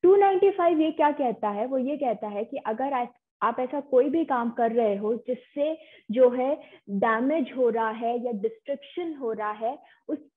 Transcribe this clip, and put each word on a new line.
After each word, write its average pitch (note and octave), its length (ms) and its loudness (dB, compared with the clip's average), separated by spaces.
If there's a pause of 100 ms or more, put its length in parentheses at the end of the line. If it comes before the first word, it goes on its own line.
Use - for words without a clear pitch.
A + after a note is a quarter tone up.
टू F#4 140 8
नाइंटी G4 340 4
फ़ाइव F4 300 2
ये D#4+ 100 2
क्या D#4 200 2
कहता C4 380 -2
है? G#3 180 -4
वो C4 120 -2
ये C4 180 -2
कहता A3+ 320 -4
है G#3 160 -6
कि A#3+ 120 -12
अगर A3+ 280 -4
ऐस-, C4 380 -6 (200)
आप A#3 180 0
ऐसा C4 200 -4
कोई C4+ 280 4
भी D#4 160 0
काम A#3+ 260 0
कर A3+ 220 0
रहे A3+ 240 2
हो G#3+ 180 -2
जिससे C#4+ 640 -6 (320)
जो B3 200 6
है C4 300 -2 (300)
damage A#3 680 0
हो B3+ 120 2
रहा A3+ 220 0
है A#3 340 -4
या B3 80 -4
destruction C#4 840 -8
हो C4 180 -6
रहा G#3+ 180 -4
है A3+ 280 -6 (300)
उस D4+ 100 -4 (180)